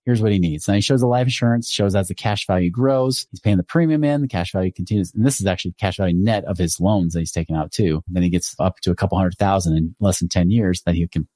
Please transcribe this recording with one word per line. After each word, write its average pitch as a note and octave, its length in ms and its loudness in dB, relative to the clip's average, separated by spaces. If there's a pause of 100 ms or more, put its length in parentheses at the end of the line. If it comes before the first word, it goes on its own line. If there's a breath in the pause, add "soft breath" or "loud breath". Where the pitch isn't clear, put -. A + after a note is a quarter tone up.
here's A#2+ 160 2
what A2 100 4
he G2+ 80 2
needs. D#2+ 280 -2
Now G2+ 80 2
he G2+ 60 4
shows C3 200 2
the B2+ 60 4
life B2 180 2
insurance, A#2+ 440 0
shows G2 260 0
as F#2+ 140 0
the F#2+ 60 -8
cash G#2 300 -4
value F2+ 240 2
grows, C3 600 0
he's G#2 80 -14
paying G2+ 180 2
the F2+ 60 0
premium D#3 400 0
in, D3 180 0
the C3+ 60 -2
cash F2 240 -4
value F#2 200 -2
continues. F#2+ 420 -2
And G#2+ 120 2
this C#3 140 0
is G2 80 -2
actually F2+ 320 -2
cash F#2+ 180 -2
value F2+ 180 0
net G2+ 300 0
of F#2+ 120 -4
his F2 220 -2
loans F2+ 340 0
that E2+ 60 -2
he's E2 120 -4
taken E2 240 -4
out D#2 160 -4
too. E2 360 0
And F2 80 -6
then F2+ 80 2
he F2+ 60 2
gets F2 300 -2
up F2+ 220 -2
to F#2 100 -2
a E2+ 40 0
couple F#2+ 220 -2
hundred F#2 200 0
thousand F#2+ 400 2
in D#2+ 220 -2
less G2 200 0
than F2 100 -2
ten F2+ 200 2
years G2 340 0
that E2+ 120 0
he E2+ 120 0
can D#2 280 -4